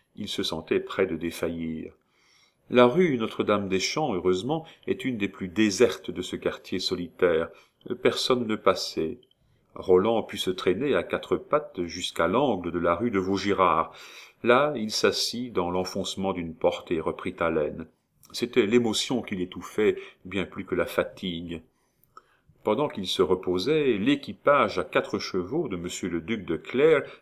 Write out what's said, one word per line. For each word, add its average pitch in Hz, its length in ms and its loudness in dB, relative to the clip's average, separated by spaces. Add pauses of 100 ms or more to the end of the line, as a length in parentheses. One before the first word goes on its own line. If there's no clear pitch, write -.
(140)
Il 101 140 -10
se - 140 -4
sentait 87 380 -2
près - 260 0
de 82 100 -4
défaillir. 82 800 -6 (760)
La 123 160 8
rue 147 320 4
Notre-Dame-des-Champs, 104 960 0
heureusement, 95 540 0 (200)
est - 200 -4
une 127 100 -2
des 101 120 -2
plus 98 200 -8
désertes 101 640 2
de 87 100 -6
ce - 160 -8
quartier - 440 -6
solitaire. 87 680 0 (540)
Personne 123 440 2
ne 107 100 -2
passait. - 600 0 (560)
Roland 98 480 4
put - 140 -12
se - 140 -2
traîner 101 440 0
à 87 80 2
quatre - 340 -2
pattes - 480 -2
jusqu'à 85 440 -2
l'angle 98 440 0
de 90 60 -4
la 85 160 2
rue 113 160 -2
de 98 80 0
Vaugirard. 92 760 2 (500)
Là, 135 340 4
il 110 140 -4
s'assit 117 600 0
dans 92 200 -2
l'enfoncement 92 640 -2
d'une 85 200 -6
porte - 360 0
et 82 100 0
reprit 85 380 -6
haleine. 80 480 0 (460)
C'était 117 340 2
l'émotion 117 560 2
qui - 120 -8
l'étouffait 92 600 0 (280)
bien 92 200 -4
plus 95 200 -10
que - 100 -4
la 85 120 2
fatigue. 85 760 -4 (1000)
Pendant 117 260 2
qu'il 95 180 -8
se - 160 0
reposait, 101 760 2
l'équipage 117 840 2
à 87 60 -2
quatre - 340 -2
chevaux 107 500 -4
de 98 80 -4
monsieur 87 340 -6
le 82 100 -2
duc 95 240 -6
de 82 120 -2
Clèves 139 540 2 (120)